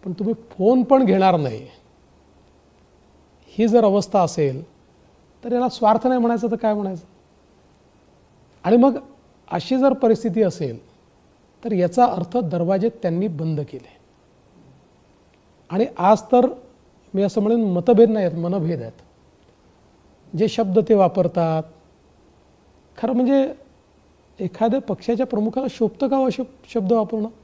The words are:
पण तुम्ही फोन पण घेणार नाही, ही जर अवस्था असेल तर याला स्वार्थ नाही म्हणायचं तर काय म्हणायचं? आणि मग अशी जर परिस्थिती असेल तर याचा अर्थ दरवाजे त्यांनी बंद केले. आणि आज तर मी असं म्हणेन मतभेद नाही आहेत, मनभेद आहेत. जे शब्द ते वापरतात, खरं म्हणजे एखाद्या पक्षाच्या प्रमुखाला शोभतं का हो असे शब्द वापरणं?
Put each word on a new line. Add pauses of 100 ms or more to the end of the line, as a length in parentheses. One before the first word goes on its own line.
पण
तुम्ही (160)
फोन
पण
घेणार
नाही, (1900)
ही
जर
अवस्था
असेल (800)
तर
याला
स्वार्थ
नाही
म्हणायचं
तर
काय
म्हणायचं? (1600)
आणि
मग (540)
अशी
जर
परिस्थिती
असेल (840)
तर
याचा
अर्थ
दरवाजे
त्यांनी
बंद
केले. (1700)
आणि (120)
आज
तर (680)
मी
असं
म्हणेन
मतभेद
नाही
आहेत,
मनभेद
आहेत. (1300)
जे
शब्द (100)
ते
वापरतात, (1300)
खरं
म्हणजे (840)
एखाद्या
पक्षाच्या
प्रमुखाला
शोभतं
का
हो
असे (300)
शब्द
वापरणं? (160)